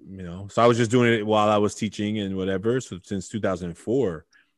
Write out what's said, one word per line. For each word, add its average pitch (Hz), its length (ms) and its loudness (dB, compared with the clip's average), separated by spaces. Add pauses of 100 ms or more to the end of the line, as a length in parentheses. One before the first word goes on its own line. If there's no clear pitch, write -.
you 92 160 -14
know, 90 260 -12
so 113 140 0
I 120 40 8
was 120 100 6
just 113 140 0
doing 120 220 4
it 107 120 0
while 107 240 4
I 107 80 4
was 104 180 2
teaching 107 440 -4
and 98 180 -4
whatever. 95 440 -2
So 92 220 -12
since 98 260 -6
two 113 100 -6
thousand 90 380 -4
four, 101 480 -2 (320)